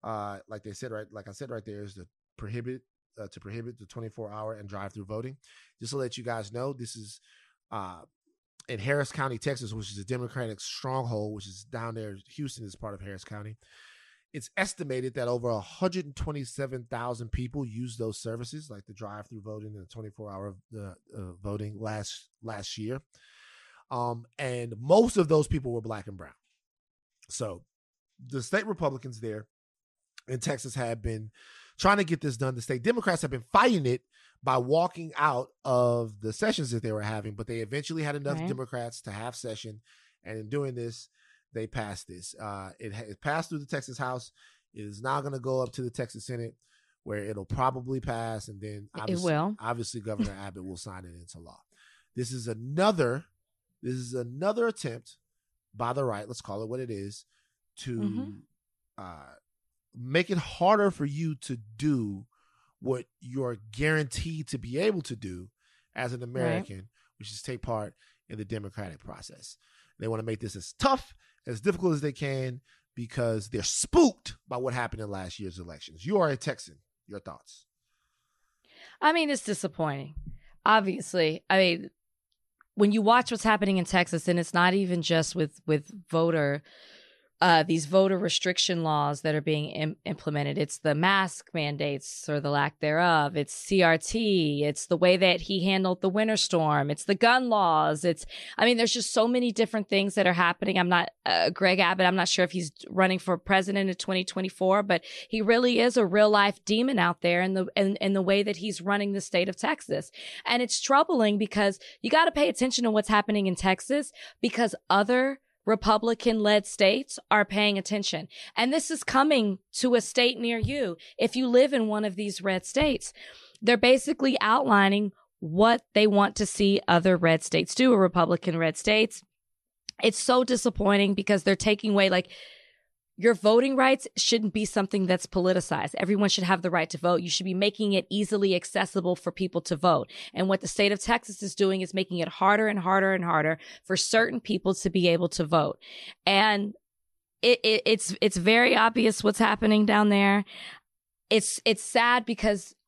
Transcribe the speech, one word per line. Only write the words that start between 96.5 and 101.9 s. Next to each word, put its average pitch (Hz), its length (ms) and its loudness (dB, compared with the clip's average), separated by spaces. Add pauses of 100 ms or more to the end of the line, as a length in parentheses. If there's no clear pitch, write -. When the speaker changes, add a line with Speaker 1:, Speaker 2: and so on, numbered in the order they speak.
Speaker 2:
It's 143 140 -6
the 196 100 2
gun 247 340 4
laws. 156 560 2
It's, 170 220 0 (320)
I 220 80 4
mean, 240 100 4
there's 226 160 2
just - 200 -4
so 226 140 4
many 247 260 0
different 214 360 0
things 196 280 0
that 190 100 4
are 175 80 4
happening. 180 440 2
I'm 175 100 4
not, 175 220 4 (140)
uh, 85 260 4
Greg 185 280 2
Abbott, 185 280 4